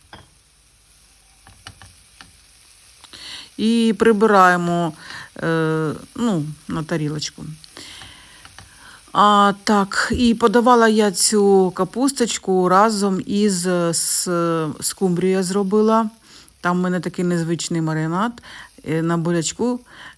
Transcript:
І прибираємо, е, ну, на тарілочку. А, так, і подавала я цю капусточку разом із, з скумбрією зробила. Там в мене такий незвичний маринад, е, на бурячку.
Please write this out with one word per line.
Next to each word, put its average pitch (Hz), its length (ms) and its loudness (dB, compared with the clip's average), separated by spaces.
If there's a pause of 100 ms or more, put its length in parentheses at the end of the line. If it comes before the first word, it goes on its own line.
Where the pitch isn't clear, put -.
(3500)
І 226 420 2
прибираємо, 185 960 4 (500)
е, 160 500 -2 (240)
ну, 202 280 -2 (240)
на 165 140 -6
тарілочку. 156 600 -6 (1700)
А, 202 400 4 (120)
так, 202 520 0
і 240 180 2
подавала 233 540 4
я 214 220 2
цю 196 640 2
капусточку 196 960 -2
разом 202 580 2
із, 196 420 0 (220)
з - 380 -4 (520)
скумбрією 185 640 -2
зробила. 214 680 0 (500)
Там 180 180 -2
в - 20 0
мене 180 200 -2
такий 180 240 -6
незвичний 170 560 -2
маринад, 160 640 -4 (460)
е, 160 140 -2
на 170 140 -2
бурячку. 175 640 -2 (380)